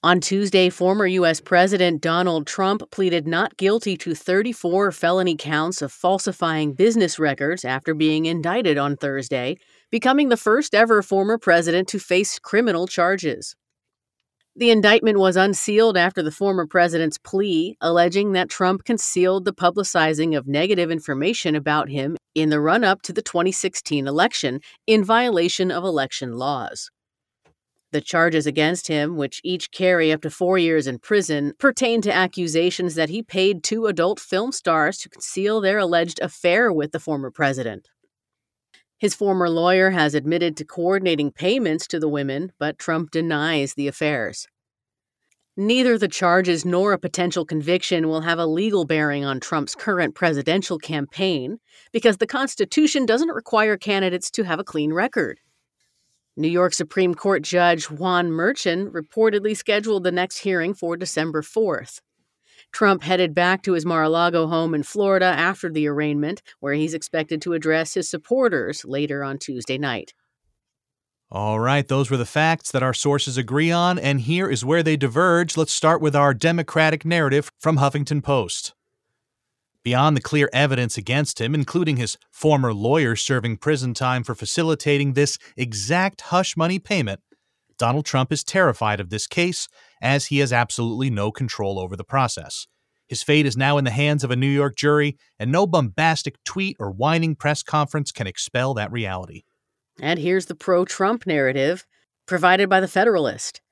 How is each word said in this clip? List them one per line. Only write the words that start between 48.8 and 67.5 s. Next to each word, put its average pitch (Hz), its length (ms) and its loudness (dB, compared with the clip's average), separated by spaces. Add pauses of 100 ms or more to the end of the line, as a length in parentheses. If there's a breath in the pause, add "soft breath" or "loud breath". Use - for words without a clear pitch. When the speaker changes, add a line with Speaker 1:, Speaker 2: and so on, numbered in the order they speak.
Speaker 1:
bearing 147 380 0
on 135 160 -4
Trump's 143 360 -4
current 180 400 -2
presidential 165 640 0
campaign 160 800 -4 (320 soft breath)
because 220 260 2
the 226 80 0
Constitution 269 800 0
doesn't 247 240 2
require 214 480 0
candidates 190 540 -2
to 226 140 -2
have 170 140 -4
a 196 40 -6
clean 151 280 -2
record. 175 480 -2 (960)
New 156 120 -2
York 175 260 2
Supreme 180 400 0
Court 185 300 0
Judge 175 480 0
Juan 175 400 0
Merchan 180 600 -2
reportedly 208 640 0
scheduled 208 500 -2
the 180 60 2
next 180 280 -4
hearing 185 340 -2
for 170 240 -6
December 160 460 -4
fourth. 185 580 -4 (720 soft breath)
Trump 196 300 2
headed 180 300 0
back 180 280 2
to 190 120 0
his 160 120 0
Mar-a-Lago 165 600 2
home 165 300 0
in 147 80 0
Florida 196 420 2
after 175 460 0
the 151 160 0
arraignment, 147 540 -2 (180 loud breath)
where 139 140 -4
he's 156 200 -2
expected 156 480 -6
to 175 120 -4